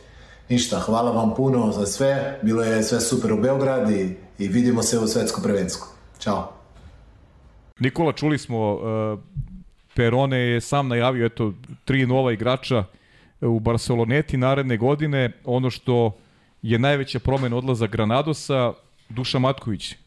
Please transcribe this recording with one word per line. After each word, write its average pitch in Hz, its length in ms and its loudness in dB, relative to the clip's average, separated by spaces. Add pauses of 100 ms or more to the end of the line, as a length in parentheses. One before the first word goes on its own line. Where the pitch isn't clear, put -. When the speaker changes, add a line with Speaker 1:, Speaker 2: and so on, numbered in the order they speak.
(500)
Speaker 1:
Ništa, 117 300 0
hvala 113 320 0
vam 107 240 0
puno 123 360 2
za 98 140 -2
sve, 135 560 -2
bilo 113 220 2
je 110 200 2
sve 117 180 0
super 110 320 0
u 104 80 0
Beograd 131 500 2
i, 95 240 -2 (240)
i 98 80 -2
vidimo 113 360 2
se 117 160 0
u 110 80 0
svetskom 107 360 -2
prvenstvu. 98 420 -2 (340)
Ćao. 95 320 -4 (1300)
Speaker 2:
Nikola, 139 320 0
čuli 151 260 -2
smo, 110 360 -2
e, 107 440 -4 (800)
Perone 127 440 2
je 120 220 0
sam 143 260 -2
najavio, 120 380 2
eto, 110 280 -2 (320)
tri 135 200 2
nova 127 280 2
igrača 117 500 0 (580)
u 117 180 2
Barceloneti 117 800 0
naredne 131 400 2
godine. 139 540 0 (140)
Ono 127 240 0
što 120 480 0 (440)
je 113 180 2
najveća 139 400 0
promena 127 380 0
odlaza 123 300 0
Granadosa, 123 840 0 (360)
Duša 127 300 -2
Matković, 127 560 -2 (120)